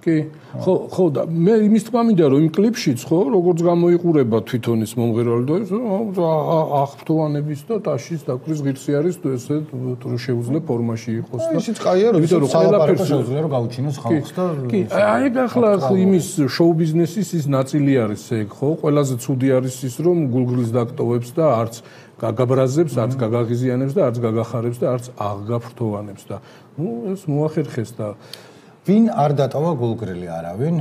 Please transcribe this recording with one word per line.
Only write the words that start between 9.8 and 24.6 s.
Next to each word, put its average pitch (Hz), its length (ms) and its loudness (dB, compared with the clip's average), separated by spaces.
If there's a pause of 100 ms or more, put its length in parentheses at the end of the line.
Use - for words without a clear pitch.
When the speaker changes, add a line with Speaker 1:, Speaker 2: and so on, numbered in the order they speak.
Speaker 1:
თუ 120 200 -12
შეუძლია 120 460 -2
ფორმაში 117 500 -4
იყოს 117 300 -6
და - 80 -2
Speaker 2:
აი, 156 80 0
ისიც 214 220 -2
კაია, 185 340 2
რომ 170 80 4
Speaker 1:
იმიტომ 165 80 4
Speaker 2:
ისე 180 80 4
Speaker 1:
რომ 139 160 2
Speaker 2:
სალაპარაკო 165 320 4
Speaker 1:
ყველაფერს - 240 2
Speaker 2:
შეუძლია, 135 320 0
რომ 156 140 -2
გაუჩინოს 127 420 -4
Speaker 1:
კი, - 80 -14
Speaker 2:
ხალხს 147 260 0
და 180 140 -4 (160)
Speaker 1:
კი, 131 200 -2 (100)
აი, 208 320 2
ეგ 269 120 0
ახლა, 247 340 2
Speaker 2:
აქტუალური. 202 100 4
Speaker 1:
ახლა 190 180 2
იმის 185 320 4 (240)
შოუ 170 220 4
ბიზნესის 170 560 0
ის 165 160 -2
ნაწილი 139 500 2
არის 107 340 0
ეგ, 110 200 -2
ხო? - 240 -4
ყველაზე 147 420 0
ცუდი 131 340 -2
არის 127 280 0
ის, 127 180 -8
რომ 175 200 2 (100)
გულგრილს 123 440 0
დაკტოვებს 120 600 -2
და 160 200 0
არც 117 240 0 (380)
გაგაბრაზებს, 131 840 0
არც 123 200 0
Speaker 2:
მმ. 135 60 -6
Speaker 1:
გაგაღიზიანებს 120 760 0
და 196 80 2
არც 120 160 2
გაგახარებს 117 600 -2